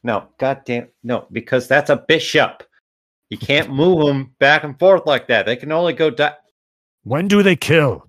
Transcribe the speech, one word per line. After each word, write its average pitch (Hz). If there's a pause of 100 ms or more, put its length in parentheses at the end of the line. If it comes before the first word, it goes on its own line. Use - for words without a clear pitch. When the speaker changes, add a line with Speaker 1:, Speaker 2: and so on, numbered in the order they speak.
Speaker 1:
no, 113 (120)
goddamn, 131 (140)
no, 117
because 123
that's 147
a 139 (120)
bishop. 156 (640)
You 104
can't 147
move 151
'em 135
back 147
and 139
forth 185
like 139
that. 107
They 113
can 143
only 165
go 160
di- 143 (680)
Speaker 2:
When 156
do 202
they 190
kill? 143